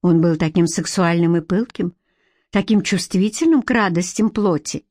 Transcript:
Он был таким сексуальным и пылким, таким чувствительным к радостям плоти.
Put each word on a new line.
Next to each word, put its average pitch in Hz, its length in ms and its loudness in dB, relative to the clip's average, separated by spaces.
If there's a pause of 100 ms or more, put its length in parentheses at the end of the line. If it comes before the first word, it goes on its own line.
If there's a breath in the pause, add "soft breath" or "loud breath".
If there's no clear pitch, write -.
Он 170 180 4
был 165 160 2
таким 160 300 0
сексуальным 170 680 0
и 170 40 0
пылким, 180 540 -6 (560)
таким 202 320 0
чувствительным 208 800 0
к - 80 -6
радостям 208 600 0
плоти. 190 600 -2